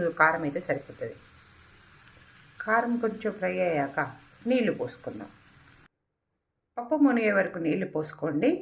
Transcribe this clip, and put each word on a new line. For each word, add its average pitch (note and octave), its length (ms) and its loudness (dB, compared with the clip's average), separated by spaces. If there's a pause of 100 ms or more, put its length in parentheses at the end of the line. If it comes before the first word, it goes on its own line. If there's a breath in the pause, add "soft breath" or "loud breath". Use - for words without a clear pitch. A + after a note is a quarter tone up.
(200)
కారం D#3+ 260 4
అయితే D3 200 -4
సరిపోతుంది. - 500 -6 (1500)
కారం A#3 280 2 (120)
కొంచెం G#3+ 360 -4
ఫ్రై F#3 120 0 (120)
అయ్యాక D3 340 0 (520)
నీళ్లు A3+ 320 4
పోసుకుందాం. - 480 -10 (1500)
పప్పు B3+ 300 0
మునిగే A3+ 340 4
వరకు F#3 260 -2
నీళ్లు F3+ 300 0
పోసుకోండి. D#3 640 0